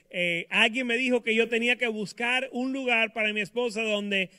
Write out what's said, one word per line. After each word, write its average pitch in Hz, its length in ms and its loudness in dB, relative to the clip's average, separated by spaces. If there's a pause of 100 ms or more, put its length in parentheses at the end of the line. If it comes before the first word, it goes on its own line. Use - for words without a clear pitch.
(100)
eh, 175 400 0
alguien 226 360 2
me 233 100 0
dijo 247 260 2
que 220 120 0
yo 226 140 4
tenía 240 280 2
que 240 120 -2
buscar 240 640 -2
un 254 200 -2
lugar 240 400 0
para 214 200 -2
mi 208 80 -2
esposa 220 420 -4
donde 202 560 -2